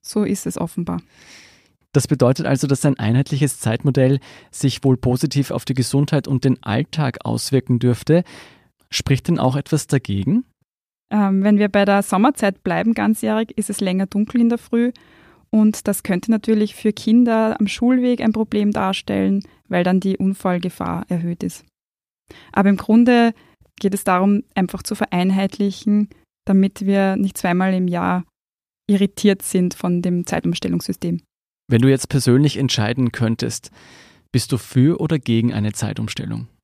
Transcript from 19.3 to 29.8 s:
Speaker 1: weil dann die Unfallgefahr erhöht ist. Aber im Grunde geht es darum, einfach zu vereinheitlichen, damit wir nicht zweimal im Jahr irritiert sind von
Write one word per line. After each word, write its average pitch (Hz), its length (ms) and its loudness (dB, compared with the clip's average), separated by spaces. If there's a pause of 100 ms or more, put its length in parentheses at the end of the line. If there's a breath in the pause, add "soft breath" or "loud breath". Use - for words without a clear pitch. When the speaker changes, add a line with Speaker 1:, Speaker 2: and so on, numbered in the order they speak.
Speaker 1:
weil 180 160 0
dann 185 160 2
die 190 160 -2
Unfallgefahr 180 920 -4
erhöht 170 340 -4
ist. - 220 -10 (880 loud breath)
Aber 196 160 2
im 196 80 4
Grunde 233 560 4 (480 soft breath)
geht 196 140 0
es 202 100 -6
darum, 196 380 2 (120)
einfach 185 280 -4
zu - 120 -8
vereinheitlichen, 196 1160 -2 (340 soft breath)
damit 196 400 2
wir 196 320 2
nicht 196 220 -4
zweimal 185 360 0
im 185 140 0
Jahr 175 360 -2 (640)
irritiert 196 560 2
sind 180 320 0
von 175 280 -2